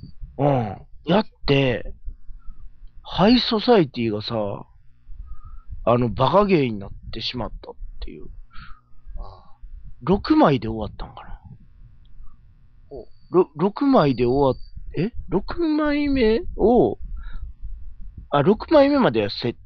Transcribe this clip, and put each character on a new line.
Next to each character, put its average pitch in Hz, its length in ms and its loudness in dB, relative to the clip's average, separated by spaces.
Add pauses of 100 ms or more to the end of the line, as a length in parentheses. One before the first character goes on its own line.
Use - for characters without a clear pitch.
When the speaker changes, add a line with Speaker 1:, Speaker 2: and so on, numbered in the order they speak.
(380)
Speaker 1:
う 135 80 2
ん。 123 320 0 (280)
や 175 160 4
っ 202 40 -2 (200)
て、 135 480 2 (1080)
ハ - 260 2
イ 247 120 8
ソ 220 200 -2
サ 233 180 6
エ 160 100 4
テ 120 140 -6
ィ 113 100 0
が 104 100 -4
さ、 104 440 -4 (1200)
あ 117 140 4
の、 123 120 0
バ 131 220 2
カ 202 140 6
ゲ 185 160 4
ー 131 60 2
に 107 120 -6
な 98 80 -12
っ - 40 -14 (200)
て 113 100 -8
し - 160 -8
ま 107 100 -6
っ - 40 -10 (100)
た - 100 -16
っ - 20 -16 (260)
て - 120 -8
い - 100 -14
う。 - 60 -12 (920)
Speaker 2:
あ - 40 -8
あ。 - 360 -14 (440)
Speaker 1:
六 196 340 2
枚 185 240 6
で 113 80 -8
終 110 120 -6
わ 104 140 -8
っ - 20 -18
た - 160 -8
ん - 40 -18
か - 80 -18
な。 - 180 -12 (1500)
Speaker 2:
ほ 135 120 -14
う。 - 40 -16 (260)
Speaker 1:
ろ-、 180 240 4
六 196 300 0
枚 175 300 6
で 123 100 2
終 131 320 4
わ - 40 -10
っ-、 - 20 -8 (340)
え？ 180 160 -2 (140)
六 320 400 -2
枚 302 400 0
目 254 340 2 (140)
を、 196 440 4 (1300)
あ、 143 140 4
六 196 280 2
枚 285 180 8
目 294 100 4
ま 180 120 4
で 110 120 2
は 101 60 0
設 - 360 -4